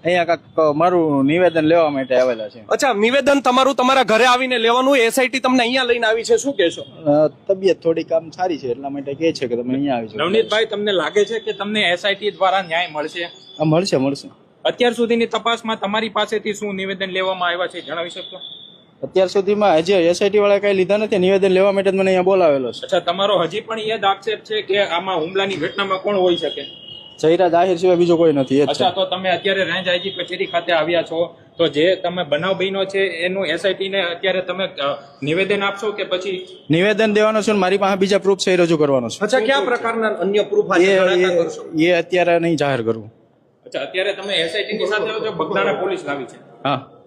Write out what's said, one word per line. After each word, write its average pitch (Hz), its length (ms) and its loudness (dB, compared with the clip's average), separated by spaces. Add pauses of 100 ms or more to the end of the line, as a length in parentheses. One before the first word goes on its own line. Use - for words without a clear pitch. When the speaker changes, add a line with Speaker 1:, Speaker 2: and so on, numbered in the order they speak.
Speaker 1:
અહીંયા 175 200 2
કાંઈક 156 520 0
મારું 156 500 2
નિવેદન 165 380 2
લેવા 160 260 4
માટે 131 260 -2
આવેલા 120 320 0
છે. 113 120 -18
Speaker 2:
અચ્છા, 226 320 0
નિવેદન 254 480 2
તમારું 254 340 2
તમારા 254 280 2
ઘરે 220 220 4
આવીને 254 340 2
લેવાનું, 254 380 2
એસ 226 220 2
આઈ 254 100 2
ટી 254 100 -4
તમને 254 240 2
અહીંયા 247 220 0
લઈને 240 220 -2
આવી 226 180 0
છે, 233 120 4
શું 277 160 -2
કહેશો? 170 300 -2
Speaker 1:
અ, 151 460 0 (200)
તબિયત 190 340 0
થોડીક 165 300 -2
આમ 165 180 -2
સારી 175 280 -4
છે, 131 100 -8
એટલા 135 200 -6
માટે 139 260 -8
કહે 160 180 0
છે 143 140 -6
કે 117 100 -2
તમે 123 180 -4
અહીંયા 139 220 -2
આવી 113 120 -6
જાઓ. 131 180 -4
Speaker 3:
નવનીતભાઈ, 220 380 0
તમને 208 280 -4
લાગે 180 320 0
છે 220 140 -4
કે 214 140 -6
તમને 202 280 -4
એસ 175 260 0
આઈ 196 80 0
ટી 208 160 -4
દ્વારા 185 320 0
ન્યાય 170 300 -2
મળશે? 156 320 -6
Speaker 1:
હા, - 400 -10
મળશે, 165 320 2
મળશે. 139 340 -4 (340)
Speaker 3:
અત્યાર 240 280 0
સુધીની 233 340 0
તપાસમાં 226 540 -4
તમારી 214 280 -2
પાસેથી 214 460 -4
શું 208 200 -8
નિવેદન 190 360 -6
લેવામાં 185 380 -2
આવ્યા 175 180 -2
છે, 175 140 -10
જણાવી 165 300 -8
શકશો? 185 300 -16 (640)
Speaker 1:
અત્યાર 185 260 0
સુધીમાં 196 500 2
હજી 170 140 2
એસ 175 300 4
આઈ 202 80 2
ટી 208 80 2
વાળા 202 200 4
કાંઈ 202 160 2
લીધા 190 220 2
નથી, 214 220 0
નિવેદન 190 300 4
લેવા 190 240 4
માટે 196 180 2
જ 185 40 4
મને 190 160 2
અહીંયા 185 120 2
બોલાવેલો 156 500 2
છે. - 80 -12
Speaker 3:
અચ્છા, 175 180 -2
તમારો 190 400 0
હજી 170 220 -2
પણ 220 200 -8
એ 220 180 -4
જ 196 60 -6
આક્ષેપ 196 400 -2
છે 214 180 -4
કે 196 160 0
આમાં 185 420 -2
હુમલાની 190 360 -2
ઘટનામાં 190 420 -4
કોણ 202 180 -2
હોઈ 180 200 4
શકે? 151 260 -6 (580)
Speaker 1:
જયરાજ 170 340 4
આહિર 175 220 4
સિવાય 180 200 4
બીજો 170 200 4
કોઈ 160 160 4
નથી, 135 260 2
એ 147 60 4
જ - 20 2
છે. - 40 -2
Speaker 3:
અચ્છા, 180 200 0
તો 190 140 -2
તમે 185 260 -4
અત્યારે 190 340 0
રેન્જ 180 240 -4
આઈ 180 100 0
જી 190 120 -6
કચેરી 180 360 -8
ખાતે 170 260 -2
આવ્યા 165 300 2
છો, 165 340 -4 (220)
તો 165 100 2
જે 160 280 2
તમે 175 280 -4
બનાવ 160 300 0
બન્યો 190 300 -2
છે 196 140 -4
એનું 185 480 -2
એસ 165 200 -4
આઈ 185 80 0
ટી 190 140 -6
ને 190 140 -2
અત્યારે 180 380 -2
તમે, 185 240 -6
અ, 143 340 -4 (240)
નિવેદન 190 400 -2
આપશો 196 300 -4
કે 196 120 -6
પછી? 185 420 -6 (240)
Speaker 1:
નિવેદન 202 440 2
દેવાનો 214 280 2
છે 220 100 0
ને 208 60 2
મારી 190 200 2
પાસે 196 180 2
બીજા 196 220 2
પ્રૂફ 190 200 0
છે 196 120 -2
એ 185 60 4
રજૂ 170 200 4
કરવાનો 135 320 2
છે. - 120 -10
Speaker 2:
અચ્છા, 214 200 0
કયા 269 200 0
પ્રકારના 226 480 -2
અન્ય 196 340 0
પ્રૂફ 202 300 0
આજે 180 120 4
Speaker 1:
એ, 190 120 4
Speaker 2:
જણાતા 185 380 2
Speaker 1:
એ, 170 80 2
Speaker 2:
કરશો? 160 360 -6
Speaker 1:
એ 170 120 4
અત્યારે 170 480 2
નહીં 170 180 0
જાહેર 135 260 0
કરવું. 110 300 -4 (540)
Speaker 3:
અચ્છા, - 140 -8
અત્યારે 185 320 -4
તમે 202 220 -8
એસ 165 200 -2
આઈ 202 100 -4
ટી 196 140 -6
ની 180 80 -4
સાથે 214 400 -4
છો, 214 60 -6
બગદાણા 190 400 -2
પોલીસ 185 320 -6
લાવી 143 200 -8
છે? - 440 -12
Speaker 1:
હા. 123 220 -4 (160)